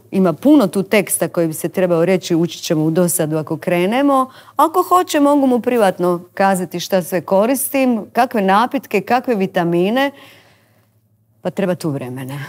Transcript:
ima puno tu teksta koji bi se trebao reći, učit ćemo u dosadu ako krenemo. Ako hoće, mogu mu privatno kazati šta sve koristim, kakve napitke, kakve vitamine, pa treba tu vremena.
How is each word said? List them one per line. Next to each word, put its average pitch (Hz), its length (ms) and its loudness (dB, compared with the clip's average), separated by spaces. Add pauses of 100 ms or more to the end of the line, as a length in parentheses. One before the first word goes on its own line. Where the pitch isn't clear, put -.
(120)
ima 185 220 2
puno 269 340 4
tu 190 160 -2
teksta 190 440 0
koji 170 200 -2
bi 160 60 -6
se 160 160 -6
trebao 175 360 0
reći, 180 300 0
učit 165 260 -2
ćemo 156 220 -2
u 160 80 0
dosadu 160 460 0
ako 156 200 -6
krenemo. 254 720 0 (260)
Ako 330 340 2
hoće, 349 300 2
mogu 285 280 4
mu 247 120 2
privatno 185 600 0 (120)
kazati 185 460 0
šta 185 240 -2
sve 180 180 -4
koristim, 240 920 0
kakve 233 280 0
napitke, 208 600 0
kakve 240 340 -2
vitamine, 190 760 0 (1300)
pa 185 80 -6
treba 180 260 -2
tu 165 140 -6
vremena. 135 600 -8